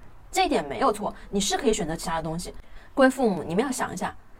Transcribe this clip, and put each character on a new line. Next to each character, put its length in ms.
这 140
一 20
点 180
没 140
有 120
错， 220
你 100
是 160
可 120
以 60
选 140
择 80
其 120
他 80
的 80
东 160
西。 120
各 80
位 60
父 200
母， 140
你 100
们 100
要 60
想 240
一 40
下， 180